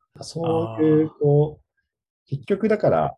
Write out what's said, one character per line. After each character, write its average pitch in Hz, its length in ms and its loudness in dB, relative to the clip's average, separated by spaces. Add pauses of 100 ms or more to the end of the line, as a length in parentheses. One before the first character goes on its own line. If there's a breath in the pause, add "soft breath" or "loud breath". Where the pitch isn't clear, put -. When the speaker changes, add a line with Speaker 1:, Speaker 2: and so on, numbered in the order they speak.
(140)
Speaker 1:
な。 156 100 -20
そ 165 560 -6
う 156 40 2
い 156 200 4
う、 156 40 -2
Speaker 2:
あ - 20 -10
ー。 - 100 -12
Speaker 1:
こ 147 400 2
う、 - 60 -20 (640)
結 - 180 -10
局 202 220 -2
だ 214 100 0
か 147 120 0
ら 78 280 0